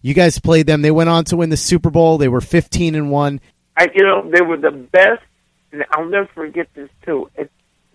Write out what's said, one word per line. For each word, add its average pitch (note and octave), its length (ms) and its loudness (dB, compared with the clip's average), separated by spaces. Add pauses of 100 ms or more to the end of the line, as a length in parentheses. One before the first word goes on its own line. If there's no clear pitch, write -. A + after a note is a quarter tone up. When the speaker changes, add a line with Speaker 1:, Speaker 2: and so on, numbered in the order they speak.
Speaker 1:
you C3 120 -4
guys E3+ 260 2
played D#3+ 280 2
them. D3+ 140 2
They D3+ 100 2
went E3 180 2
on E3 160 2
to E3+ 120 -2
win E3 140 -2
the D3+ 60 0
Super E3+ 320 0
Bowl. D#3+ 280 2
They C#3+ 100 0
were B2 140 0
fifteen E3 540 -2
and D3 160 -4
one. C#3+ 280 -2 (380)
Speaker 2:
I, F3 180 2
you F#3+ 80 4
know, G3 260 0
they E3+ 120 4
were E3 160 -2
the D3 140 -2
best. F#3 520 2 (480)
And D3 200 -10
I'll D#3 140 -4
never F#3+ 300 -4
forget D#3+ 400 -10
this, C#3 140 -18 (160)
too. D3+ 320 -6
It, D3+ 120 -12 (460)